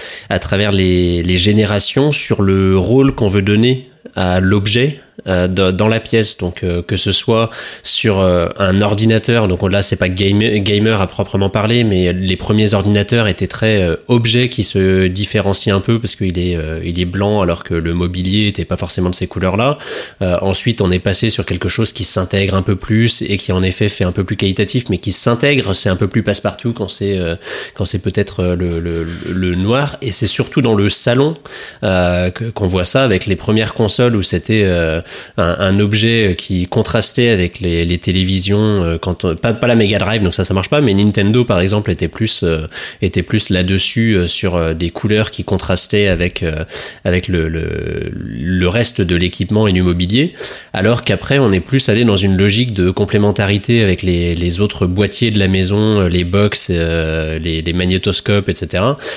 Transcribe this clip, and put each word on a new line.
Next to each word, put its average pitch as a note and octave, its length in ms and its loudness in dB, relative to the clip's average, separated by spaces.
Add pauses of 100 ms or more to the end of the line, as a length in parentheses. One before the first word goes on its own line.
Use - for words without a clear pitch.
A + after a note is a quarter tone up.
(300)
à G2 100 0
travers G2+ 320 0
les, F2+ 520 2
les F2+ 140 0
générations G#2 760 2
sur - 320 -2
le F#2+ 340 4
rôle C3 360 4
qu'on A2 160 0
veut G2 120 2
donner A2 460 2 (280)
à F#2 240 0
l'objet, G#2 600 0 (280)
euh, F2+ 220 0
dans, F#2 260 2
dans G#2+ 140 2
la A2+ 100 0
pièce. A2+ 380 0
Donc, F2+ 260 -6
euh, F2 180 -2
que G2+ 140 -4
ce G2 160 -2
soit A2+ 380 0 (340)
sur, G2+ 360 0
euh, F2+ 280 2 (100)
un G2 240 2
ordinateur, A2 680 2
donc F2+ 200 0
là G2 120 2
c'est - 160 0
pas F#2+ 100 0
game-, G2+ 520 2
gamer G#2 420 2
à F#2 60 0
proprement G2 420 -2
parler, A2 340 2
mais F#2 300 2
les F#2 240 -2
premiers G#2+ 360 2
ordinateurs G#2 540 2
étaient F#2 200 -2
très, G#2+ 360 0
euh, E2 140 0 (100)
objet A#2+ 400 2
qui A2 160 -4
se F#2+ 440 2
différencie G2 680 0
un F#2+ 60 0
peu A#2 180 0
parce A2 160 -4
qu'il F2+ 240 -2
est, F2 160 -2
euh, D#2+ 300 -6
il E2+ 160 -4
est F2+ 40 0
blanc G2+ 360 0
alors F2 240 -2
que - 80 -6
le E2 200 -2
mobilier F#2 540 0
était G2 160 -4
pas F2+ 140 -4
forcément F2+ 320 -2
de F2+ 60 -4
ces F#3 120 -4
couleurs-là. G#2 500 -2 (440)
Euh, F2+ 200 0
ensuite G2 380 -2
on F#2+ 100 2
est F2+ 100 0
passé G2+ 300 0
sur - 160 -2
quelque F2+ 220 -4
chose A2 240 -2
qui - 140 -6
s'intègre F#2+ 500 0
un F#2 60 2
peu F#2+ 160 -2
plus A2+ 440 0
et G2+ 160 -2
qui - 140 -6
en F#2 100 2
effet F#2+ 280 0
fait - 160 -2
un F2+ 80 0
peu G2+ 100 -2
plus F#2+ 140 -4
qualitatif, G2+ 520 0
mais F#2+ 100 0
qui G2+ 120 -4
s'intègre, A#2+ 600 2
c'est - 160 2
un F#2 80 2
peu G#2+ 100 0
plus G#2 160 0
passe-partout G#2 480 -2
quand A2 160 -4
c'est, G2 300 -2
euh, F2 180 -2 (400)
quand G2+ 80 -4
c'est F#2 180 -2
peut-être, - 380 -2
euh, F2+ 160 0
le, F2 240 -2
le, E2+ 260 -4 (240)
le F2+ 260 -2
noir. B2 460 0
Et A2+ 120 -4
c'est - 140 0
surtout - 340 0
dans A#2 140 2
le G2+ 140 2
salon, C3+ 460 2 (480)
euh, F2+ 460 2
que, A2+ 160 -6
qu'on G#2+ 220 -2
voit F2+ 180 0
ça C3+ 180 2
avec G2 220 0
les G2 100 0
premières A2 380 0
consoles A#2 420 2
où G2+ 60 0
c'était, G#2 420 0
euh, E2+ 380 0 (360)
un, E2+ 220 0
un G2 200 2
objet G#2+ 580 2
qui F2+ 300 -2
contrastait A#2 640 0
avec F#2 300 0
les, E2+ 240 0
les E2+ 140 0
télévisions, F#2+ 840 0
euh, E2 160 0
quand F2+ 260 -4
on, E2 100 0
pas, A#2 180 -2
pas A2+ 120 -2
la A#2+ 100 2
Mega G#2 220 4
Drive, G#2 240 0
donc F#2 140 0
ça, G2 80 0
ça F#2 100 0
marche F#2+ 160 0
pas, D3+ 120 2
mais A#2 120 2
Nintendo, G#2 520 2
par G2 140 0
exemple, G#2 300 0
était E2+ 180 -2
plus, - 360 -2
euh, D#2+ 240 -2 (340)
était F#2 220 0
plus - 260 -2
là-dessus, F#2+ 640 0
euh, F2+ 140 2
sur, F2+ 280 -2
euh, E2 200 0
des E2 160 -4
couleurs G#2+ 400 0
qui - 120 -8
contrastaient G2 640 0
avec, F2+ 360 -2
euh, D#2+ 200 -4 (420)
avec F2+ 220 0
le, D#2+ 220 0
le, G1+ 640 -6
le F2 560 -2
reste A2 320 0
de F2 140 2
l'équipement F#2 520 0
et G2 60 2
du F2+ 80 4
mobilier, F2+ 520 2 (400)
alors A2+ 300 0
qu'après, B2 360 0
on A#2+ 120 4
est F#2+ 80 2
plus C3 300 0
allé A2+ 160 4
dans G#2 100 4
une F#2+ 220 2
logique G#2 360 2
de F#2 180 2
complémentarité G#2 880 2
avec F#2+ 220 2
les, F2 320 0
les F2 240 -2
autres G#2 260 0
boîtiers G2+ 460 0
de G#2 80 0
la G2 80 2
maison, G2+ 540 2
euh, F2+ 60 2
les F2 160 2
box, G2+ 460 0
euh, D#2+ 720 -2
les, D#2+ 240 -4
les E2 100 -2
magnétoscopes, F#2 760 0
et F#2 80 -2
cetera, G2 420 -2 (200)